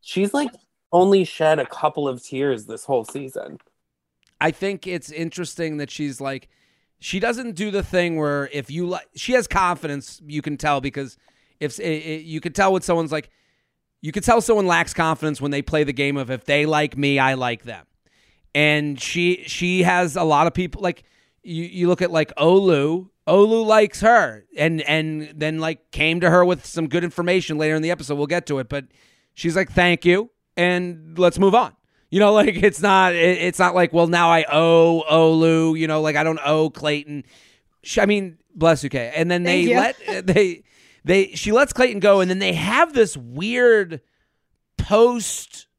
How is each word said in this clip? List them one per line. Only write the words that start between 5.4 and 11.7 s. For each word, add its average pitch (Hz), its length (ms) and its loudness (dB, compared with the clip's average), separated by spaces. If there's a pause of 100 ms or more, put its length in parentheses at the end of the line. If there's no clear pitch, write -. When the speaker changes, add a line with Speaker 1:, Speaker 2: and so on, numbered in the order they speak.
Speaker 2:
that 143 120 -8
she's 143 300 -10
like, 135 300 -12 (500)
she - 180 -8
doesn't 233 380 -4
do 208 160 -6
the 196 100 -4
thing 175 360 -2
where 143 340 -4
if 143 180 -10
you 170 200 -6
li-, 175 100 -6 (160)
she - 160 -8
has 247 160 2
confidence, 165 800 -4
you 147 140 -6
can 147 160 -8
tell, 143 240 -2
because 139 360 -10 (440)
if 147 180 -8